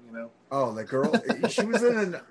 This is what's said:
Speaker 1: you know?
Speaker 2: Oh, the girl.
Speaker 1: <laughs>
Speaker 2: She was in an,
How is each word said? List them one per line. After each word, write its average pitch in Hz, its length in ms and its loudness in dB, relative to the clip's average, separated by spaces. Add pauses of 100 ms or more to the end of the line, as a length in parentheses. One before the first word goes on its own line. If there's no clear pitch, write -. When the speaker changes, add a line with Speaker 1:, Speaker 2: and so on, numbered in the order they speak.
Speaker 1:
you 113 60 -20
know? 117 180 -10 (220)
Speaker 2:
Oh, 131 220 0
the 110 100 -6
girl. 131 280 0 (200)
Speaker 1:
<laughs> - 160 0
Speaker 2:
She - 160 0
was 226 180 0
in 240 140 4
an, 185 240 -2 (100)